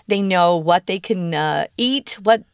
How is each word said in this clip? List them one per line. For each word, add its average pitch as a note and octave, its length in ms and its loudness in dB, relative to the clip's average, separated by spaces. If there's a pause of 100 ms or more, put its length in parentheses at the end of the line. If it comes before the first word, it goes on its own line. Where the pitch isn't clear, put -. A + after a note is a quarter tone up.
They G3+ 140 -2
know F3+ 340 2
what E3+ 300 0
they F#3+ 140 -4
can, F3 340 -4
uh, D3+ 320 -2 (120)
eat, B3+ 440 -4
what, A3 220 2 (100)